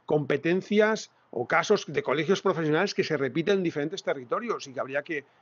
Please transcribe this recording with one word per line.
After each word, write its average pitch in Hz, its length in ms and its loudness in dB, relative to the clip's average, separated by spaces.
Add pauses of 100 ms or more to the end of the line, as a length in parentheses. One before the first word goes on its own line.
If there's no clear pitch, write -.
competencias 180 1040 2 (200)
o - 160 -4
casos 170 400 2
de 143 160 -2
colegios 151 380 0
profesionales 165 540 2
que 185 100 0
se 156 120 0
repiten 147 420 0
en 190 40 0
diferentes 156 400 -4
territorios 160 640 -4
y 135 60 -16
que 123 80 -6
habría 135 220 -4
que 147 220 -8 (160)